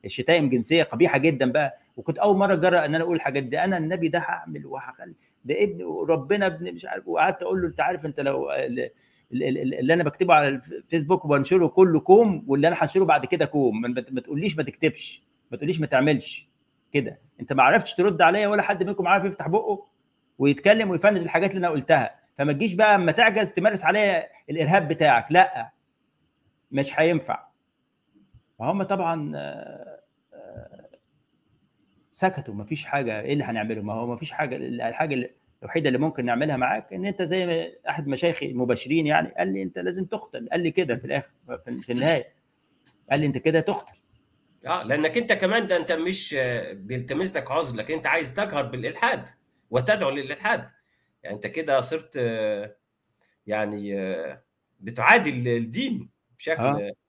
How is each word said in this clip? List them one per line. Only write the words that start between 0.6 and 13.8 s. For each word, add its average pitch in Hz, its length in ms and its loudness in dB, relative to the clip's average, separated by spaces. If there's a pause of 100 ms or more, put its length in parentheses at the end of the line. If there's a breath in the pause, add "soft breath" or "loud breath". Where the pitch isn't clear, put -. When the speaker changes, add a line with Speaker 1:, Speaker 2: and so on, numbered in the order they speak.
Speaker 1:
قبيحه 143 340 2
جدا 135 340 2
بقى. 143 260 0 (200 soft breath)
وكنت 151 200 -6
اول 202 200 4
مره 196 160 4
اتجرأ 175 320 4
ان 151 100 -2
انا 165 80 0
اقول 170 120 0
الحاجات 139 280 -2
دي، 131 160 -4
"انا 185 180 0
النبي 165 300 -2
ده 165 120 0
هعمل 160 460 -8
وهخلي، 135 480 -14 (320)
ده 165 180 0
ابن 180 200 -2
وربنا 165 600 0
ابن 175 280 -4
مش 170 120 -16
عارف". 190 220 -10
وقعدت 170 360 2
اقول 185 180 -2
له: 175 60 -2
"انت 151 140 -4
عارف 160 240 -2
انت 147 140 -6
لو 139 320 -2
ال-، 131 280 -2
ال-، - 640 -8
ال-، 135 140 -2
ال-، 131 220 -4
اللي 139 140 2
انا 175 100 2
بكتبه 175 300 2
على 147 140 6
الفيسبوك 156 760 -2
وبنشره 147 420 4
كله 175 320 6
كوم، 196 480 6
واللي 143 200 4
انا 175 120 4
هنشره 190 240 2
بعد 151 220 4
كده 156 200 2
كوم. 123 360 0